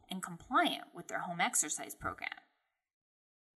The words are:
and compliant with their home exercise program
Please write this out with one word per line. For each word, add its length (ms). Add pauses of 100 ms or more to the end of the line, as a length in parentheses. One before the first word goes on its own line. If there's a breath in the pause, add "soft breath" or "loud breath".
(100)
and 120
compliant 600 (100)
with 140
their 120
home 220
exercise 520
program 360 (1300)